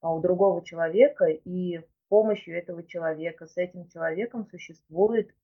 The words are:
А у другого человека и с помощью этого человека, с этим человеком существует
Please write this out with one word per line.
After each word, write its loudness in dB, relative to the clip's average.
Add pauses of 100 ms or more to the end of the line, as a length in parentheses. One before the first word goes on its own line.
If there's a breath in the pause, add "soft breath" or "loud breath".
А -2
у -2
другого 2
человека 2
и -4
с -20
помощью 2
этого -10
человека, -6
с -12
этим -6
человеком -6
существует -2 (120)